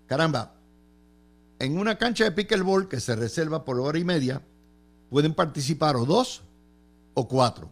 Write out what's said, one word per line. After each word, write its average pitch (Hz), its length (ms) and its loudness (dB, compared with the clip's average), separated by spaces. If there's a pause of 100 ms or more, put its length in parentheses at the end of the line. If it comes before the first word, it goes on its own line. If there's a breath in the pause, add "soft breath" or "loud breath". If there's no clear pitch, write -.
Caramba, 139 480 0 (1040)
en 135 180 -2
una 208 200 -2
cancha 226 260 0
de 214 80 4
pickleball 190 560 0
que 127 140 -6
se 117 140 -2
reserva 151 500 -4
por 127 140 -2
hora 151 200 -2
y 175 60 -2
media, 139 360 0 (680)
pueden 151 240 2
participar 151 640 0
o 117 80 0
dos 220 380 0 (720)
o 120 140 0
cuatro. 123 440 0